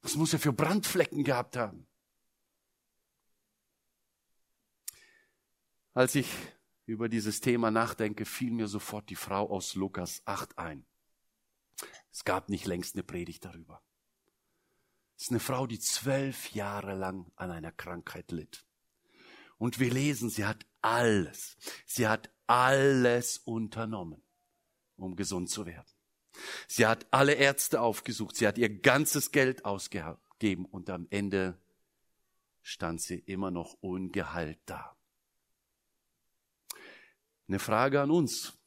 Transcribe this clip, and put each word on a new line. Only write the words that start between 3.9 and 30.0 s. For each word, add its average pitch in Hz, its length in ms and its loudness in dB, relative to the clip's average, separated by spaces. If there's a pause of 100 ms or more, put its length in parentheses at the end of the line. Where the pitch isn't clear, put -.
Als 127 220 4
ich 135 140 2 (580)
über 113 220 -2
dieses 110 320 -2
Thema 117 300 2
nachdenke, 110 540 0
fiel 120 280 -4
mir 113 160 -2
sofort 104 400 -6
die 92 80 -10
Frau 98 320 -2
aus 95 260 -4
Lukas 95 500 -4
acht - 340 -8
ein. 80 260 -10 (1300)
Es - 120 -14
gab 92 240 0
nicht 98 180 -4
längst 90 280 -4
eine 95 80 -6
Predigt 85 420 -10
darüber. 82 380 -18 (1300)
Es - 80 -14
ist - 60 -4
eine 117 100 2
Frau, 131 260 -2
die 113 120 -6
zwölf 135 720 -2
Jahre 101 420 -4
lang 92 420 -6
an 92 140 -6
einer 82 220 -8
Krankheit - 600 -12
litt. - 340 -10 (920)
Und 120 220 -2
wir 123 120 4
lesen, 127 380 0
sie 107 160 -2
hat 107 220 -4 (160)
alles, 110 760 2 (300)
sie 117 220 0
hat 110 220 -2 (160)
alles 127 920 6
unternommen, 110 840 -6 (720)
um 92 200 -8
gesund 90 320 -2
zu 104 180 -6
werden. 82 220 -14 (760)
Sie - 180 4
hat 113 280 2
alle 139 220 8
Ärzte 139 460 4
aufgesucht, 110 560 -2
sie 120 100 4
hat 104 120 2
ihr 117 100 4
ganzes 135 640 2
Geld 131 340 2
ausgegeben 92 1000 -4